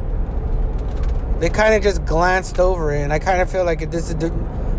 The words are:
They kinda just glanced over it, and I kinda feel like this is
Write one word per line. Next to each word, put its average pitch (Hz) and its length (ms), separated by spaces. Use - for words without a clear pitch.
They 175 100
kinda 214 280
just 196 280
glanced 180 520
over 143 340
it, 147 100
and 143 100
I 156 60
kinda 180 260
feel 185 200
like 160 260
this 160 200
is 160 200